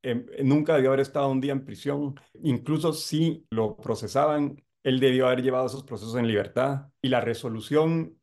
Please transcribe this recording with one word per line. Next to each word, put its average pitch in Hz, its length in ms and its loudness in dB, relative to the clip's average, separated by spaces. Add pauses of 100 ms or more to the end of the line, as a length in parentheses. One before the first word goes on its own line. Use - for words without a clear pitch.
em, 123 240 -4 (180)
nunca 147 320 4
debió 131 140 4
haber 135 100 2
estado 139 320 0
un 131 80 0
día 139 140 -4
en 139 100 -6
prisión. 139 560 -6 (240)
Incluso 151 480 0
si 156 580 -2
lo 110 280 -2
procesaban, 143 840 -2 (220)
él 131 160 2
debió 127 280 4
haber 127 140 2
llevado 127 260 0
esos 139 180 -10
procesos 113 320 -8
en 117 100 0
libertad. 127 600 -2 (140)
Y 135 60 -2
la 127 140 2
resolución 139 1000 0